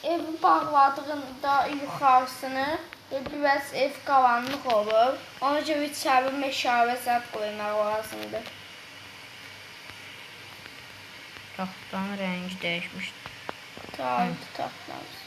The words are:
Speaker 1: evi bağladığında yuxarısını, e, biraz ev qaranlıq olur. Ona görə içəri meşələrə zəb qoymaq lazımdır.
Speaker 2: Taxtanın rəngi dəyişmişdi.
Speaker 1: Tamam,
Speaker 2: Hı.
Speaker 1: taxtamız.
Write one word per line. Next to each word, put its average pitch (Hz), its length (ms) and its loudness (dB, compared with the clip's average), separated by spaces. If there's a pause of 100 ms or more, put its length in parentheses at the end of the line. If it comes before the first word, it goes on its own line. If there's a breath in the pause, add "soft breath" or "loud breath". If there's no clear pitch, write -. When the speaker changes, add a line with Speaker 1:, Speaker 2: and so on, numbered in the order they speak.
Speaker 1:
evi 320 400 -2
bağladığında 285 1200 4
yuxarısını, 269 1080 2 (340)
e, 269 100 -2 (120)
biraz 285 400 2
ev 269 180 2 (140)
qaranlıq 262 680 4
olur. 220 400 6 (280)
Ona 285 180 4
görə 294 300 0
içəri 262 400 4 (140)
meşələrə 247 640 2
zəb 240 180 2 (100)
qoymaq 208 400 -4 (120)
lazımdır. 214 600 -4 (3000)
Speaker 2:
Taxtanın 190 600 -6
rəngi 185 440 -4
dəyişmişdi. 175 580 -6 (760)
Speaker 1:
Tamam, 123 300 2
Speaker 2:
Hı. 170 60 -2 (240)
Speaker 1:
taxtamız. - 680 -10